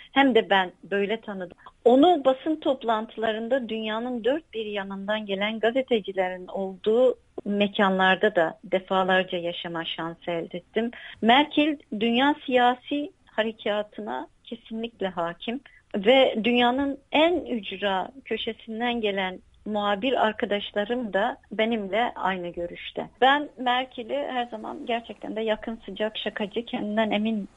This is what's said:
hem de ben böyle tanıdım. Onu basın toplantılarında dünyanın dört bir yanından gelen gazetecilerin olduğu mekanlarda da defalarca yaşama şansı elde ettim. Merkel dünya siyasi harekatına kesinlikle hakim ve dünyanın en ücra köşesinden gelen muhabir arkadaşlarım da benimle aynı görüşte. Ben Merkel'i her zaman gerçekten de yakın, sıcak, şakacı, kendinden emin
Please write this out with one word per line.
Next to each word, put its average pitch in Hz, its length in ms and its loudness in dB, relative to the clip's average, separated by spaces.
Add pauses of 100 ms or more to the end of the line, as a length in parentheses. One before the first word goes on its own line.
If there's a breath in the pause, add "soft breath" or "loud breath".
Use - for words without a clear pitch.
(120 loud breath)
hem 269 240 6
de 220 140 4
ben 190 220 4 (200)
böyle 202 300 -2
tanıdım. 185 360 -10 (280 loud breath)
Onu 277 400 8
basın 269 300 2
toplantılarında 226 1120 -2
dünyanın 220 540 -4
dört 285 300 -2
bir 220 120 -6
yanından 202 600 -6
gelen 208 340 -4
gazetecilerin 190 880 0
olduğu 208 680 2 (300)
mekanlarda 196 880 2
da 160 280 0
defalarca 185 760 0
yaşama 170 480 -6
şansı 170 460 -8
elde 170 260 -6
ettim. 226 340 -4 (300 loud breath)
Merkel 294 560 4 (220)
dünya 247 360 2 (100)
siyasi 247 640 0 (140)
harekatına 214 1040 -4 (160)
kesinlikle 226 640 -8
hakim 185 520 -6 (360 soft breath)
ve 254 480 6
dünyanın 247 540 2 (140)
en 320 340 4
ücra 196 640 -4 (160)
köşesinden 226 760 -6
gelen 196 380 -2 (260)
muhabir 208 640 0
arkadaşlarım 208 840 -4
da 233 240 0 (140)
benimle 220 640 -2
aynı 180 320 -4
görüşte. 175 640 -8 (120)
Ben 285 280 4 (100)
Merkel'i 247 540 -2
her 254 320 -4
zaman 214 400 -10
gerçekten 226 500 -6
de 220 60 -4
yakın, 220 440 -4
sıcak, 214 320 -6
şakacı, 214 480 -4
kendinden 208 460 -2
emin 208 460 0